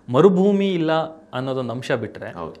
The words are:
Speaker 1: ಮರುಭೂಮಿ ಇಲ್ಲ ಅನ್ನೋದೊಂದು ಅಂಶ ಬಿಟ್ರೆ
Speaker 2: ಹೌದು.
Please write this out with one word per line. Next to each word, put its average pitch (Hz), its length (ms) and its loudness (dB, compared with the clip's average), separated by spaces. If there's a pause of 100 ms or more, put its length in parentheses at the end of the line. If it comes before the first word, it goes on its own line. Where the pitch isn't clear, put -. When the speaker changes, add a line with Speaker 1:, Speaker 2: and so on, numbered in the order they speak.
Speaker 1:
ಮರುಭೂಮಿ 190 680 4
ಇಲ್ಲ 160 180 0 (400)
ಅನ್ನೋದೊಂದು 131 400 -6
ಅಂಶ - 200 -6
ಬಿಟ್ರೆ 117 400 -6
Speaker 2:
ಹೌದು. 82 280 -10